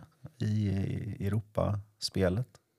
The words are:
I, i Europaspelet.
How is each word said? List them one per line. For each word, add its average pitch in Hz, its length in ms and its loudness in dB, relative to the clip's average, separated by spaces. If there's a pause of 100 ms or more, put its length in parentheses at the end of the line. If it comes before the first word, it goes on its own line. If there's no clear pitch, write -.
(460)
I, 107 220 2
i 98 580 -2
Europaspelet. 98 1200 0 (300)